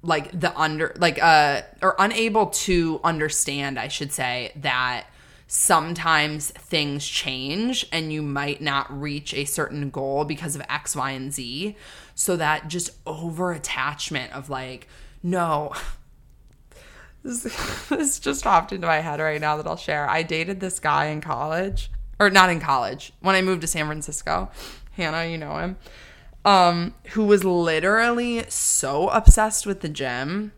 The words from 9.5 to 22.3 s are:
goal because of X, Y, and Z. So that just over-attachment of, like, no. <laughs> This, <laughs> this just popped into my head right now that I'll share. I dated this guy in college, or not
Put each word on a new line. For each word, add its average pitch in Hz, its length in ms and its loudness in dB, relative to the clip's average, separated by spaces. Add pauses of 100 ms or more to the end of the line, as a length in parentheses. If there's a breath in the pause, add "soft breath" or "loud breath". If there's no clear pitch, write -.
goal 139 360 -2
because 156 300 -6
of 139 140 -8
X, - 260 -6
Y, 135 160 -4
and 135 220 -8
Z. 139 420 -8 (380 loud breath)
So - 220 0
that 156 320 0
just 170 240 -6 (160)
over-attachment 156 1300 -6
of, 139 160 -12
like, 131 380 -8 (360 soft breath)
no. 165 540 0
<laughs> - 60 -8 (1400 loud breath)
This, - 640 -8
<laughs> - 20 -16
this 294 300 0
just 277 240 -4
popped 214 280 4
into 185 160 -4
my 160 140 4
head 151 180 -4
right 156 220 -2
now 151 160 0
that 151 100 -6
I'll 160 80 -2
share. 147 320 -4
I 156 140 0
dated 170 400 -4
this 185 180 -6
guy 147 280 2
in 156 120 -4
college, 160 720 -4 (280)
or 208 100 8
not 185 200 8